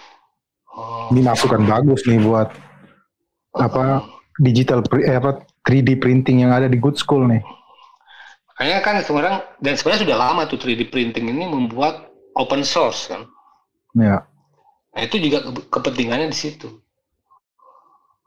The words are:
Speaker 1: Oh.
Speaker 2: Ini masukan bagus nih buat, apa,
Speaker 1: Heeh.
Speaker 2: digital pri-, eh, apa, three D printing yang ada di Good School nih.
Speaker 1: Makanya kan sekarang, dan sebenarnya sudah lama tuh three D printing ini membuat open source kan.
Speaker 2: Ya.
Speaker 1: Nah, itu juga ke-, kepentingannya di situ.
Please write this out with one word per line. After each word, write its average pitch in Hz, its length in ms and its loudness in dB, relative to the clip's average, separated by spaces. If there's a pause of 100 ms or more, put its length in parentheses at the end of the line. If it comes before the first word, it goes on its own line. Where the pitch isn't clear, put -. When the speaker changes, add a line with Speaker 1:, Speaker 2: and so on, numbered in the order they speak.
(720)
Speaker 1:
Oh. 117 400 -12
Speaker 2:
Ini 127 140 4
masukan 117 400 2
bagus 127 420 2
nih 117 140 4
buat, 110 320 2 (1040)
apa, 127 260 0
Speaker 1:
Heeh. 135 180 0 (380)
Speaker 2:
digital 127 460 2
pri-, 131 180 0
eh, 131 160 2
apa, 135 240 -2 (220)
three 135 180 4
D 131 160 4
printing 127 460 4
yang 123 80 6
ada 131 160 2
di 127 100 2
Good 143 160 2
School 139 320 2
nih. 113 140 2 (1200)
Speaker 1:
Makanya 160 240 0
kan 208 160 0
sekarang, 156 340 -2 (240)
dan 139 140 -2
sebenarnya 196 320 -2
sudah 127 160 0
lama 156 240 0
tuh 139 160 -6
three 120 160 -4
D 117 80 -4
printing 117 480 -4
ini 170 160 -4
membuat 135 640 -4 (240)
open 135 240 -2
source 143 480 -2
kan. 110 160 -12 (720)
Speaker 2:
Ya. 104 240 4 (720)
Speaker 1:
Nah, - 80 -10
itu 117 160 -4
juga 147 260 0
ke-, 123 240 -12
kepentingannya 127 640 -4
di 139 80 -8
situ. 147 320 -12 (1600)